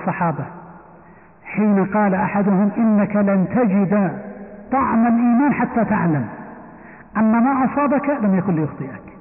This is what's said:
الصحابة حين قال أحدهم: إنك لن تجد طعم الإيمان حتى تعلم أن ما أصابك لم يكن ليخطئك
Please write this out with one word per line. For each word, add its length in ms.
الصحابة 440
حين 400
قال 300
أحدهم: 640
إنك 400
لن 320
تجد 720
طعم 340
الإيمان 460
حتى 320
تعلم 420
أن 140
ما 340
أصابك 460
لم 160
يكن 160
ليخطئك 680